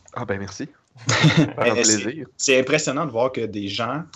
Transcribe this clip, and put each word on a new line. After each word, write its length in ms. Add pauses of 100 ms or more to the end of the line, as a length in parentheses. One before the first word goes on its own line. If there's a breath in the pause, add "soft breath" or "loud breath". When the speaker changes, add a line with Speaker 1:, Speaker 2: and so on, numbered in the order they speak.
(140)
Speaker 1:
Ah 120
ben 140
merci. 280 (280)
Speaker 2:
<laughs> 120
Speaker 1:
Ça 80
fait 260 (280)
un 60
Speaker 2:
Mais 80
c'est, 180
Speaker 1:
plaisir. 340
Speaker 2:
c'est 240
impressionnant 460
de 60
voir 200
que 100
des 280
gens 340 (120)